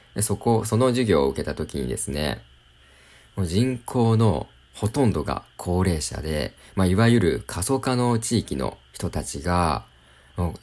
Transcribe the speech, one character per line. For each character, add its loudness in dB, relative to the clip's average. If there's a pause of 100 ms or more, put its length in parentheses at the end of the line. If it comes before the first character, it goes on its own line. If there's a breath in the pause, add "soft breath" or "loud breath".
(140 soft breath)
で、 -4
そ -2
こ、 0
そ 0
の 4
授 0
業 4
を 2
受 -4
け -6
た -4
時 -6
に -4
で -4
す -6
ね、 -4 (960 soft breath)
も -2
う 0
人 0
口 2
の 2 (240)
ほ -4
と 2
ん 4
ど -2
が -6 (100)
高 0
齢 0
者 -6
で、 -4 (220 loud breath)
ま 2
あ、 4
い 4
わ 4
ゆ 6
る 0
過 -6
疎 0
化 -2
の 0
地 0
域 -4
の -6 (140)
人 -6
た -4
ち -10
が、 0 (500 soft breath)
も -2
う -14